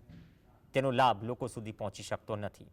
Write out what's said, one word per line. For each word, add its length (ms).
તેનો 180
લાભ 320
લોકો 240
સુધી 240
પહોંચી 320
શકતો 320
નથી. 380